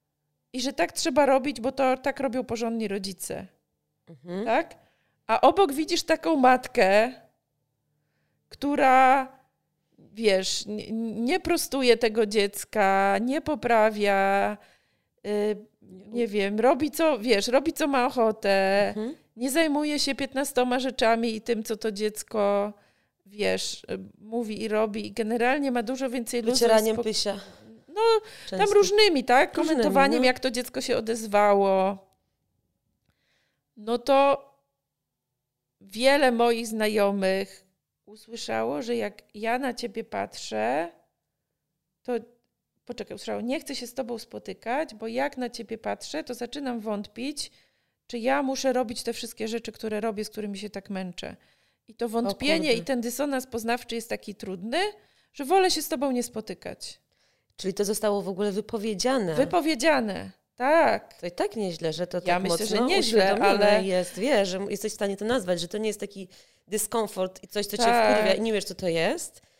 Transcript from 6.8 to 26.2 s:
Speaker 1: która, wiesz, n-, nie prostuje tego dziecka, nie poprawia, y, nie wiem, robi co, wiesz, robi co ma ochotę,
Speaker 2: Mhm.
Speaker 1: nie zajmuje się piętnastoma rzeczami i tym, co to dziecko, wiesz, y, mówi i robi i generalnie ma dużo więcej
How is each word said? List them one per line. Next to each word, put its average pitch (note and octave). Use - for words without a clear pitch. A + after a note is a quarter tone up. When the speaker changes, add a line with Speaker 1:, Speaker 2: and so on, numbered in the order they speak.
Speaker 1:
która, C4
wiesz, G3+
n-, A3
nie E4+
prostuje C4
tego A3+
dziecka, G3
nie C4+
poprawia, G#3
y, G#3
nie A#3
wiem, G3+
robi C4+
co, D#4
wiesz, G3+
robi C4+
co D#4
ma C4
ochotę, G3+
Speaker 2:
Mhm. G#3+
Speaker 1:
nie B3
zajmuje D4
się C#4
piętnastoma C4
rzeczami A#3
i G#3+
tym, A3
co A3
to A3
dziecko, G#3
wiesz, G3
y, -
mówi G#3+
i A3
robi G#3+
i G#3
generalnie A#3+
ma A#3+
dużo B3+
więcej A#3+